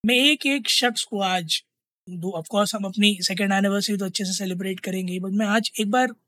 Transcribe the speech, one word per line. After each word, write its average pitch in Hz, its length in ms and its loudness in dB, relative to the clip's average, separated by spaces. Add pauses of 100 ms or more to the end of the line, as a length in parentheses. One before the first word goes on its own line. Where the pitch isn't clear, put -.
मैं 247 100 6
एक-एक 277 540 2
शख्स 240 340 0
को 202 180 -4
आज, 185 420 0 (460)
दो, 175 320 -6
of - 40 -12 (100)
course, 202 200 2
हम 202 80 -4
अपनी 202 380 4
सेकंड 196 300 0
एनिवर्सरी 202 460 2
तो 196 80 -2
अच्छे 185 200 -4
से 190 80 -4
सेलिब्रेट 190 460 -4
करेंगे 185 340 -4
ही, 185 60 -4
but 190 120 -6
मैं 208 140 0
आज 214 340 0
एक 208 120 0
बार 254 160 4 (200)